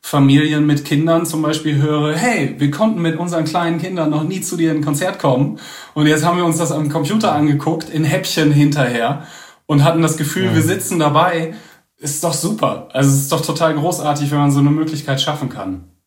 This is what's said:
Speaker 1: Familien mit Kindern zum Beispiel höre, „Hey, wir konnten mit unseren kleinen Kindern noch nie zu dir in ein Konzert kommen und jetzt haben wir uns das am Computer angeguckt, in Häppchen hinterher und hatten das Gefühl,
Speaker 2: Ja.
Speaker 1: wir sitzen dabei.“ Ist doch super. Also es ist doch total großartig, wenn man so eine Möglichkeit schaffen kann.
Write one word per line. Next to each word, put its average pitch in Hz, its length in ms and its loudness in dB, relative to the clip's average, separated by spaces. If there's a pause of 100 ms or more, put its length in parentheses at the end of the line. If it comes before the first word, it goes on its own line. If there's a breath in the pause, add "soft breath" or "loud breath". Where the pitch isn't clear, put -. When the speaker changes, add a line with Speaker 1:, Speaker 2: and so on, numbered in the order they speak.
Speaker 1:
Familien 147 640 4
mit 143 180 0
Kindern 165 420 2
zum 156 160 -4
Beispiel 151 380 -2
höre, 151 360 0
„Hey, 185 420 0
wir 143 120 2
konnten 202 300 0
mit 160 180 0
unseren 170 260 -2
kleinen 170 340 -2
Kindern 175 320 -2
noch 151 140 -2
nie 185 160 -4
zu - 160 -6
dir 165 160 2
in 151 60 -2
ein 143 60 -2
Konzert 147 360 -2
kommen 139 380 0 (360 loud breath)
und 151 120 2
jetzt 151 180 2
haben 175 140 2
wir 175 60 0
uns 165 140 0
das 151 140 -2
am 147 160 -2
Computer 165 440 0
angeguckt, 151 580 0
in 156 140 -2
Häppchen 147 480 0
hinterher 139 720 2 (420 loud breath)
und 143 180 4
hatten 165 180 4
das 160 160 0
Gefühl, 185 280 -2
Speaker 2:
Ja. - 80 0
Speaker 1:
wir 160 80 4
sitzen 180 360 -2
dabei.“ 165 560 0 (440 loud breath)
Ist 147 260 -6
doch 165 80 0
super. - 600 -4
Also 139 180 2
es 139 80 4
ist 139 140 -4
doch 156 140 -2
total 156 300 0
großartig, 147 560 -2
wenn 147 60 0
man 143 120 4
so 139 80 2
eine 143 120 4
Möglichkeit 151 500 -2
schaffen 147 300 -4
kann. 95 340 -10 (220)